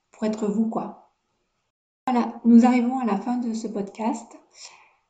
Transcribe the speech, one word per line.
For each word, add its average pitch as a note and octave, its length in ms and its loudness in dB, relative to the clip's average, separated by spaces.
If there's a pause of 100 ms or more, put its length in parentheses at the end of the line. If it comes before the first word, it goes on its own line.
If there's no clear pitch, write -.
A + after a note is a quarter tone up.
(120)
pour - 140 -10
être G#3+ 220 -4
vous, A3 200 -2
quoi. - 420 -10 (960)
Voilà, A#3+ 400 -2
nous A#3 200 8
arrivons B3 340 2
à B3+ 60 -4
la G3 120 -2
fin A#3+ 200 -4
de A#3 160 -6
ce G#3+ 140 -8
podcast. G#3 680 -8 (720)